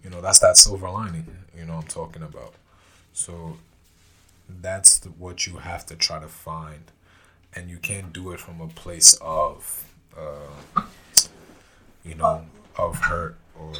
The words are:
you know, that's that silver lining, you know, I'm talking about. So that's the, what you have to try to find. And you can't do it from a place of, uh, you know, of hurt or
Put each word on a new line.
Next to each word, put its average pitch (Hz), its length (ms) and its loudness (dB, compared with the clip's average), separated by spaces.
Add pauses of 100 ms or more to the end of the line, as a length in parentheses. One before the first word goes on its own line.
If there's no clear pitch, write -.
you 92 60 -14
know, 87 120 -10
that's 95 180 8
that 90 160 10
silver 92 340 8
lining, 90 380 -6 (300)
you 82 80 -14
know, 82 80 -8
I'm 80 100 -6
talking 80 400 -10
about. 62 300 -14 (600)
So 82 440 -8 (920)
that's 92 520 2
the, 92 100 -14
what 87 360 -12
you 87 120 -14
have 85 300 -12
to 80 80 -16
try 80 240 -6
to 78 80 -16
find. 80 640 -16 (640)
And 87 160 -14
you 87 80 -14
can't 95 360 -10
do 92 180 -10
it 82 80 -12
from 82 220 -14
a 80 60 -10
place - 540 6
of, 151 640 -2 (340)
uh, 73 640 -6 (1200)
you 78 120 -12
know, 80 300 0 (320)
of 85 220 -2
hurt 85 380 -2 (220)
or 78 200 -14